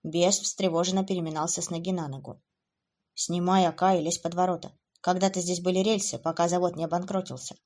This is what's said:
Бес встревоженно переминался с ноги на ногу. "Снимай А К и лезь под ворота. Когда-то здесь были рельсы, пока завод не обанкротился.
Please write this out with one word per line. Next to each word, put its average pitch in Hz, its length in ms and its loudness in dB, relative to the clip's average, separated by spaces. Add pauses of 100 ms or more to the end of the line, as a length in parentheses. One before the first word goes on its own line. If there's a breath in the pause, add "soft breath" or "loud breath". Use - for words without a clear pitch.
Бес 175 380 2
встревоженно 185 640 0
переминался 165 560 -2
с 170 100 -6
ноги 170 220 -4
на 160 160 -2
ногу. 135 340 -12 (720)
"Снимай 180 520 2
А 160 60 2
К 190 220 4
и 170 60 2
лезь 160 180 -2
под 175 160 -4
ворота. 180 380 0 (300)
Когда-то 185 380 2
здесь 175 200 -2
были 185 200 2
рельсы, 208 380 0
пока 165 300 0
завод 180 280 0
не 165 80 -2
обанкротился. 175 800 -4